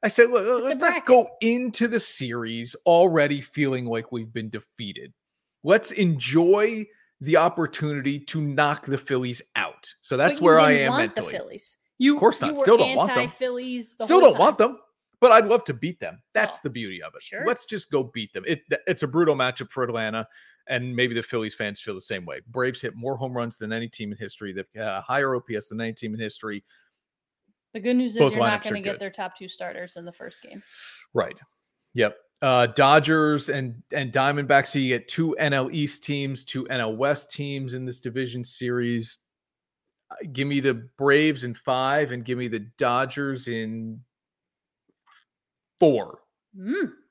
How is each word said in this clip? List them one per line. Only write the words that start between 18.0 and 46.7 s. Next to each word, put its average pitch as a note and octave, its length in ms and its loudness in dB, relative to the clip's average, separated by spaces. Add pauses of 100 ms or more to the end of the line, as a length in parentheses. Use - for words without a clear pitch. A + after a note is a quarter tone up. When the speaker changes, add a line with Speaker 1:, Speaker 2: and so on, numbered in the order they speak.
Speaker 1:
beat A#2 280 -12
them. F#2+ 160 -10
It, D3 140 -4 (240)
it's - 180 -2
a - 20 -4
brutal D3+ 300 2
matchup B2+ 340 -4
for C3 140 -4
Atlanta, A2+ 440 -4 (380)
and B2 280 -6
maybe A#2+ 200 0
the A2+ 80 -2
Phillies A2 320 -6
fans G#2 260 -8
feel G#2+ 140 -10
the F#2 60 -12
same F#2 260 -10
way. C#2 220 -12
Braves B2+ 320 -4
hit A2+ 160 -8
more B2 200 -6
home B2+ 160 -8
runs A#2+ 240 -6
than A2 160 -8
any A2+ 160 -6
team G#2+ 240 -10
in G2 60 -12
history. G2+ 340 -12
They've F#2+ 220 -12
got G#2+ 240 -6
a - 40 -8
higher C3+ 320 -2
O B2 60 -4
P A#2 160 -12
S G#2 120 -8
than A2 120 -10
any A2+ 140 -6
team A2 200 -10
in A2 60 -8
history. G#2+ 420 -10 (1120)
Speaker 2:
The A3+ 60 -10
good A#3+ 140 0
news B3 220 0
is - 40 -6
Speaker 1:
Both C#3 140 6
Speaker 2:
you're A#2 80 0
not G#3 200 0
Speaker 1:
lineups G#3+ 40 -8
are G#3+ 40 -4
Speaker 2:
gonna G#3 120 -4
get F#3+ 120 -6
Speaker 1:
good. - 60 -14
Speaker 2:
their G3 100 -10
top F#3 260 -12
two F#3 120 -18
starters F3+ 480 -14
in E3+ 80 -16
the F3 80 -16
first - 300 -20
game. - 200 -20 (500)
Speaker 1:
Right. - 240 -4 (580)
Yep. A2 220 0 (260)
Uh, B2+ 240 4
Dodgers D3 840 4
and, C3 340 -6 (100)
and C#3 200 -4
Diamondbacks, C#3 560 2
so - 120 -4
you C3 80 0
get B2 200 -2
two E3 280 -2
N D3 160 0
L C3+ 200 -2
East D3 320 -4
teams, C#3 400 -6
two B2+ 240 -8
N C3 120 -4
L A2 140 -4
West C#3+ 360 -2
teams C#3 420 -8
in B2+ 120 -10
this B2+ 160 -10
division B2 440 -8
series. A#2+ 760 -4 (880)
Uh, - 60 -16 (160)
give C3+ 140 -6
me C#3+ 140 -2
the C3 140 0
Braves C#3 680 0
in B2 100 -8
five C3+ 580 -2
and B2 120 -10
give B2 120 -4
me B2 100 -4
the A2+ 140 -6
Dodgers C3 880 -4
in A2+ 540 -8 (1800)
four. B2 400 4 (360)
Speaker 2:
Mm. B3+ 360 -4 (180)